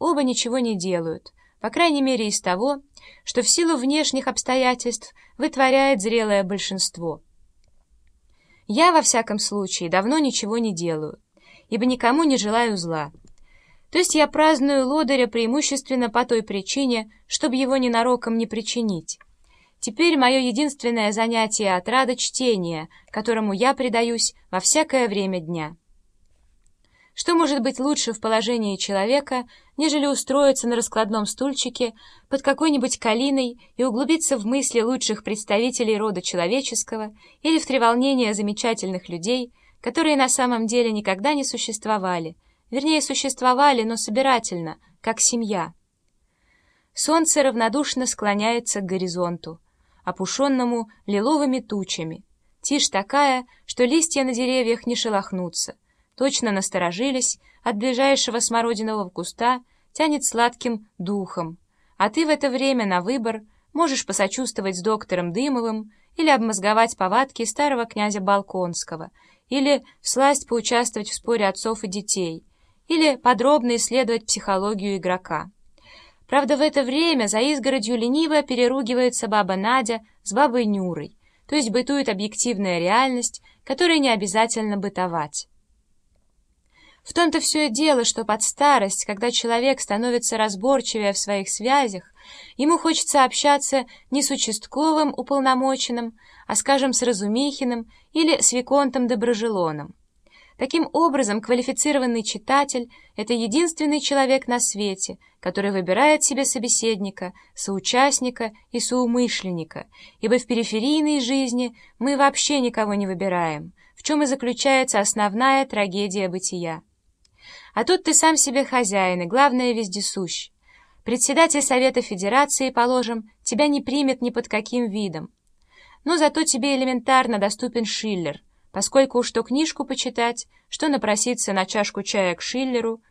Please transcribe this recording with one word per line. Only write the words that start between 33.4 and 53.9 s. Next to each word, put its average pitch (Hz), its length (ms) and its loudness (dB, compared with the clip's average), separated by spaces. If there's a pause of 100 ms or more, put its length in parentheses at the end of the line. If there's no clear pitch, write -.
и 240 80 0
углубиться 277 520 0
в 202 80 -8
мысли 247 360 0
лучших 233 420 -2
представителей 220 760 0
рода 202 260 -2
человеческого 214 920 -2 (280)
или 320 180 4
в - 60 -10
треволнения 240 680 4
замечательных 208 760 -4
людей, 226 440 -4 (280)
которые 302 360 2
на 269 120 4
самом 240 380 0
деле 233 240 2
никогда 208 440 0
не 277 100 -2
существовали, 190 920 -4 (360)
вернее, 294 280 2
существовали, 262 840 2
но 226 120 -4
собирательно, 220 800 -2 (220)
как 226 200 -4
семья. 202 520 -2 (1200)
Солнце 311 500 2
равнодушно 240 640 0
склоняется 214 760 -2
к 190 60 -6
горизонту, 175 760 -4 (440)
опушенному 240 840 -2 (180)
лиловыми 254 540 0
тучами. 180 640 -8 (360)
Тишь - 280 0
такая, 254 580 0 (200)
что - 180 0
листья 277 400 2